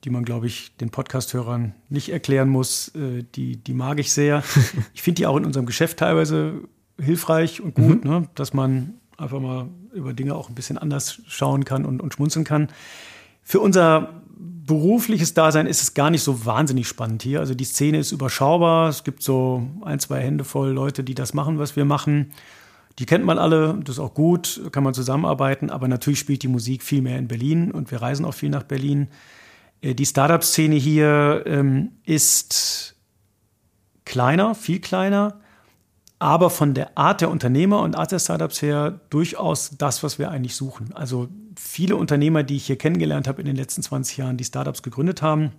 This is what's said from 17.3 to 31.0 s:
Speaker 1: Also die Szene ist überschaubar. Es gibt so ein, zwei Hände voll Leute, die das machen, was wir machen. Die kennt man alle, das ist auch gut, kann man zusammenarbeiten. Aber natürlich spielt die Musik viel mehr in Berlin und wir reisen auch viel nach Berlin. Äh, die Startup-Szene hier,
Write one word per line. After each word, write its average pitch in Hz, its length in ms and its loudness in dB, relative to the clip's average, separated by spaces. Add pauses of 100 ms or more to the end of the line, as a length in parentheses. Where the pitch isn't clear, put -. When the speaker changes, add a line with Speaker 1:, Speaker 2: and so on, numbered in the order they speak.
Speaker 1:
Also 135 160 -2
die 127 80 -4
Szene 151 360 0
ist 147 120 -2
überschaubar. 160 760 2
Es 151 160 -6
gibt - 180 -8
so 127 420 0 (160)
ein, 151 180 -4
zwei 135 200 -4
Hände 139 240 -2
voll 135 280 -2
Leute, 135 320 -2
die 127 120 -6
das 131 180 -6
machen, 147 240 -2
was 147 200 -4
wir 143 80 2
machen. 147 480 0 (680)
Die 127 60 -4
kennt 175 200 4
man 165 140 2
alle, 160 440 4
das 135 120 -8
ist 131 40 -10
auch 147 140 -6
gut, 170 480 2 (100)
kann 139 120 0
man 135 100 2
zusammenarbeiten. 135 760 0
Aber 131 180 -4
natürlich 127 320 0
spielt 139 240 -4
die 131 60 -2
Musik 123 340 -2
viel 143 180 0
mehr 127 160 -2
in 127 120 -6
Berlin 151 420 0
und 131 200 -8
wir 120 100 -6
reisen 135 240 -2
auch - 80 -6
viel 147 160 -6
nach 143 140 -4
Berlin. 143 440 -2 (720)
Äh, 131 140 -4
die 143 100 -2
Startup-Szene 156 720 4
hier, 147 680 4